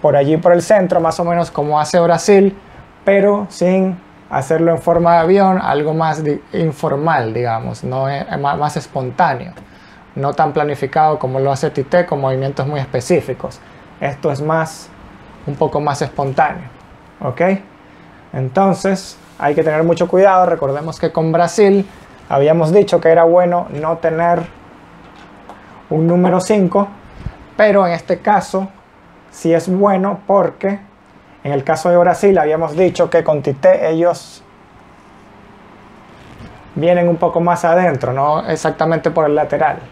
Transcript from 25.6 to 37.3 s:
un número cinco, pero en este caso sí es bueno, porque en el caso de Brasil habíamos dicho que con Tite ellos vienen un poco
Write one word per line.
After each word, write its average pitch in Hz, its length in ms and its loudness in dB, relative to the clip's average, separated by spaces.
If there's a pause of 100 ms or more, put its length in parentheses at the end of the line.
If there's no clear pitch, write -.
un 156 180 0
número 180 360 2
cinco, 202 460 0 (680)
pero 202 300 4
en 170 80 0
este 170 240 -4
caso 196 500 -2 (600)
sí - 220 -2
es 165 160 0
bueno, 190 600 0
porque 196 500 0 (640)
en 143 80 -6
el 139 140 -2
caso 165 260 0
de 175 60 4
Brasil 180 420 4
habíamos 156 380 0
dicho 175 340 2
que 165 140 2
con 151 180 -2
Tite 160 480 2
ellos 165 540 -4 (2250)
vienen 175 320 2
un 170 80 0
poco 165 240 0